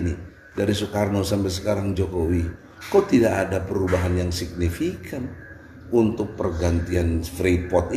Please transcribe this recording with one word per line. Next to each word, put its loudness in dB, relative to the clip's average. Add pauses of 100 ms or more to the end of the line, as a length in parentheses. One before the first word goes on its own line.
nih? -2 (360)
Dari 0
Soekarno 0
sampai 0
sekarang -2
Jokowi. 0 (400)
Kok 4
tidak 4
ada -2
perubahan 0
yang 0
signifikan -4 (640)
untuk 2
pergantian 0
Freeport 0